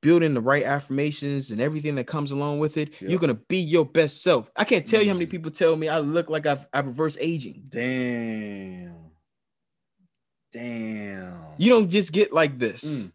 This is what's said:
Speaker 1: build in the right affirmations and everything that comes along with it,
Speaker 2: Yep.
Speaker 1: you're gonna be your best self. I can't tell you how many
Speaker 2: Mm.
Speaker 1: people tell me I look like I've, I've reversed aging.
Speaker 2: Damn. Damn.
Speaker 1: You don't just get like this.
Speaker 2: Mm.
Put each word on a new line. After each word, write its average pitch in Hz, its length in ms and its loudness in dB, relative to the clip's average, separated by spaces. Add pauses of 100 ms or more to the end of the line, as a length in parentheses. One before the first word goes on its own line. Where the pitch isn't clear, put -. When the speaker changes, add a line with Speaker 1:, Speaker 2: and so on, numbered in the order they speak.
Speaker 1:
build 165 220 6
in 156 100 2
the 120 80 0
right 135 220 2
affirmations 143 880 -4
and 107 80 -6
everything 147 360 -2
that 123 120 -4
comes 147 240 -4
along 147 280 -2
with 151 180 -2
it, 151 120 -4 (120)
Speaker 2:
Yep. - 80 -8
Speaker 1:
you're 180 100 0
gonna 151 140 2
be 143 240 -4
your 165 280 4
best 156 380 2
self. 147 320 2
I 123 80 2
can't 180 240 2
tell 220 140 4
you 208 80 4
how 196 40 2
many 175 120 -2
Speaker 2:
Mm. 160 60 -10
Speaker 1:
people 160 200 -8
tell 165 240 4
me 156 140 -2
I 160 100 2
look 156 300 0
like 151 160 -2
I've, 143 280 0
I've 139 140 0
reversed 147 320 -2
aging. 147 500 -6
Speaker 2:
Damn. 113 1300 -6 (1600)
Damn. 110 840 -10 (200)
Speaker 1:
You 202 120 4
don't 220 200 6
just 180 220 0
get 202 220 2
like 147 240 4
this. 117 260 -2
Speaker 2:
Mm. 131 320 -6